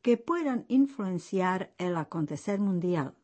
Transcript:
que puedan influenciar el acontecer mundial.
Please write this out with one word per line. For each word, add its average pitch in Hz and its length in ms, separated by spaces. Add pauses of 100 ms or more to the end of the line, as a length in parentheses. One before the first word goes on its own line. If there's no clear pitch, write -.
que 240 160
puedan 285 500
influenciar 190 1080
el 180 200
acontecer 160 600
mundial. 180 540 (100)